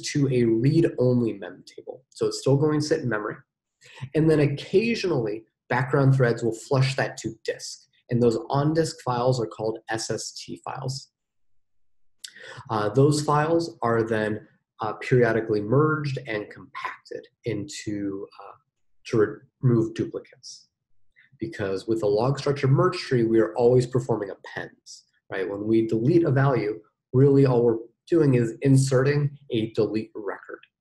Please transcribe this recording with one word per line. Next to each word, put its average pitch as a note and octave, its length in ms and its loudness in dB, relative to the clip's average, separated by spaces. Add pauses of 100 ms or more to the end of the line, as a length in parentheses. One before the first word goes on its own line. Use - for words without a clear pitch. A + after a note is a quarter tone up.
(120)
to C#3 200 0
a B2 120 2
read-only B2 880 2
mem F#2 320 -14
table. - 440 -18
So - 180 -4
it's - 140 -6
still C3+ 160 2
going D3+ 240 2
to D3 40 -2
sit D#3+ 160 -2
in B2 80 -4
memory. G#2+ 280 -6 (760)
And D#3+ 160 4
then D#3 120 4
occasionally, C#3+ 1040 -2 (240)
background C3+ 460 2
threads A#2+ 280 2
will A2+ 100 0
flush C3 440 0
that A2+ 200 -4
to A2 160 -8 (100)
disk. - 420 -10 (240)
And A#2+ 140 2
those A2+ 140 4 (120)
on-disk D3+ 540 0
files B2 380 0
are A2 60 -4
called A2 320 -6 (100)
S A2 200 -6
S A2 220 -8
T - 320 -16
files. - 460 -10 (1600)
Uh, G#2 200 -2
those C#3+ 320 4
files D#3+ 600 0
are A#2 220 0
then, A2 440 -4 (320)
uh, G#2+ 140 -6
periodically A2+ 680 0
merged C#3 680 0
and G#2 240 -8
compacted - 800 -16 (160)
into, G2+ 840 -8 (140)
uh, G2 140 -20 (540)
to A#2+ 100 0
re-, - 200 2 (240)
remove A#2 320 2
duplicates. - 760 -10 (680)
Because G2 500 -6
with A2 160 -2
a G#2 40 0
log A2+ 320 0
structure C3+ 300 -2
merge F3 280 2
tree, A#2+ 280 0
we A2+ 160 4
are - 160 0
always B2+ 280 6
performing G#2 440 -2
appends, - 760 -14 (260)
right? G2 200 -4
When G2+ 180 -6
we A2+ 200 2
delete B2+ 360 2
a D#3 80 2
value, B2+ 480 0 (320)
really C#3 340 6
all B2 180 4
we're A2+ 160 2 (280)
doing D3+ 280 4
is A#2 260 0
inserting C3+ 760 2 (140)
a A2 200 -2
delete G#2+ 440 -2
record F#2+ 440 -12 (220)